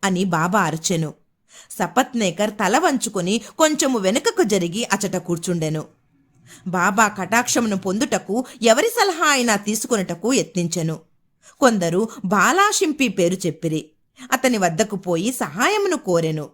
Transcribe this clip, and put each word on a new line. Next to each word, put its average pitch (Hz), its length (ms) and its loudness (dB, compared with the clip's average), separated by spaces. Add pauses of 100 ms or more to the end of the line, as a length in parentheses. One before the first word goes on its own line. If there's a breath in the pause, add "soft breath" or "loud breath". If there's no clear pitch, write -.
అని 185 200 0
బాబా 180 360 0
అరచెను. 160 540 -2 (560 loud breath)
సపత్నేకర్ 208 800 -4
తల 208 280 0
వంచుకొని 226 600 -2 (180 loud breath)
కొంచెము 302 400 2
వెనుకకు 233 440 0
జరిగి 196 420 0
అచట 196 320 -2
కూర్చుండెను. 165 680 -4 (800 loud breath)
బాబా 190 420 2
కటాక్షమును 214 680 0
పొందుటకు 202 680 -2 (180 loud breath)
ఎవరి 226 240 4
సలహా 370 440 2
అయినా 240 260 2
తీసుకొనుటకు 208 760 -2
యత్నించెను. 165 680 -2 (600 soft breath)
కొందరు 202 480 2 (160 loud breath)
బాలాషింపి 285 840 2
పేరు 180 380 0
చెప్పిరి. 156 440 -4 (420 loud breath)
అతని 254 260 0
వద్దకు 190 380 0
పోయి 180 360 -2
సహాయమును 302 640 0
కోరెను. 160 580 0